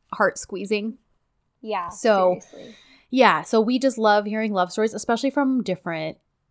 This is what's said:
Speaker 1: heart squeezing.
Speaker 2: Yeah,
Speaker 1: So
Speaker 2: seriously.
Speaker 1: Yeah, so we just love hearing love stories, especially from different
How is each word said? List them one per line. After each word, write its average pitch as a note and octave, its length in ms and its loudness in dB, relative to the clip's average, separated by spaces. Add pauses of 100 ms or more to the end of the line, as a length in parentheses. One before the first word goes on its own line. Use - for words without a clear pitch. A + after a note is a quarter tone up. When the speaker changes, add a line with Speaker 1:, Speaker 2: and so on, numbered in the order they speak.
(120)
Speaker 1:
heart - 260 0
squeezing. G3+ 600 -6 (640)
Speaker 2:
Yeah, G3 260 -6
Speaker 1:
So F#3+ 520 2
Speaker 2:
seriously. - 340 -20 (420)
Speaker 1:
Yeah, F#3+ 260 6
so A3 180 2
we B3 180 0
just C4+ 180 0
love G#3 280 4
hearing G#3+ 280 -4
love F#3 200 0
stories, A3 200 0
especially A#3 380 -2
from C4 320 0
different E3 560 -6 (320)